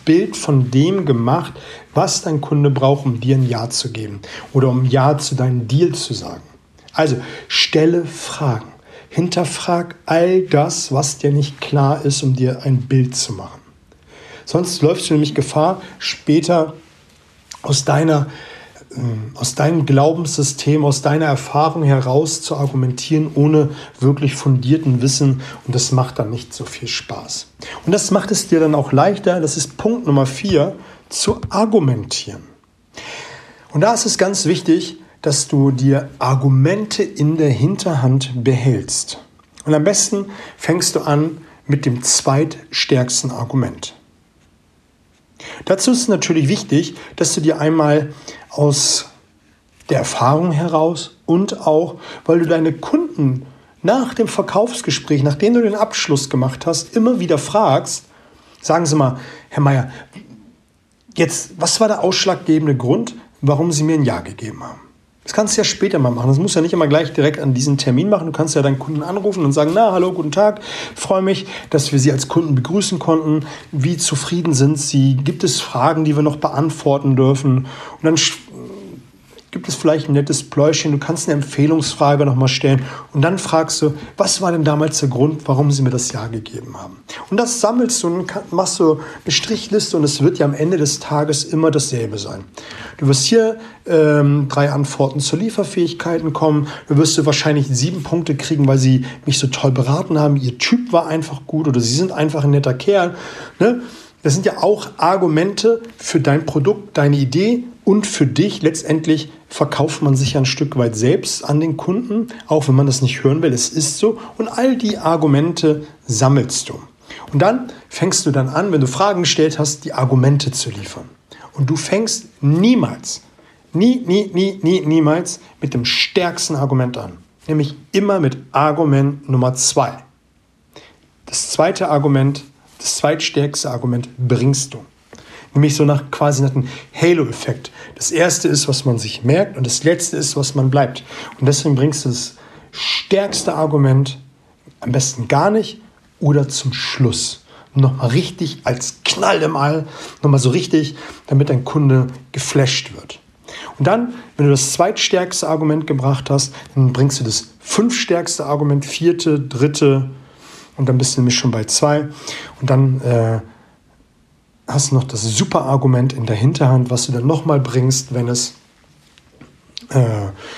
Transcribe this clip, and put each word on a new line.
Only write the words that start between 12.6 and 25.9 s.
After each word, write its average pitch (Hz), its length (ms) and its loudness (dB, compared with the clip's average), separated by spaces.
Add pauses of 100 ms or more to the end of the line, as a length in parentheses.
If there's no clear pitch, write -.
ein 131 200 0
Bild 127 340 0
zu - 160 -4
machen. - 260 -14 (840)
Sonst 175 360 -2
läufst 156 280 2
du 156 60 2
nämlich 151 200 2
Gefahr, 151 460 0 (180)
später 160 760 0 (880)
aus 139 200 0
deiner, 147 440 2 (680)
ähm, 113 380 -6
aus - 220 -6
deinem 151 300 2
Glaubenssystem, 147 1000 2
aus 139 160 0
deiner 151 240 0
Erfahrung 151 580 0
heraus 139 580 2
zu - 140 -6
argumentieren, 135 800 -2
ohne 151 360 4 (280)
wirklich 143 360 2
fundierten 131 680 2
Wissen. 135 400 0 (240)
Und 127 100 -4
das - 160 -2